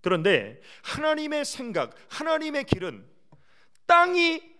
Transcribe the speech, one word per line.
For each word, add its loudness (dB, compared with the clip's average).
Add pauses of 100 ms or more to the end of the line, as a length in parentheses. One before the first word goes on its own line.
그런데 0 (220)
하나님의 -2
생각, -6 (140)
하나님의 -4
길은 -2 (800)
땅이 4 (200)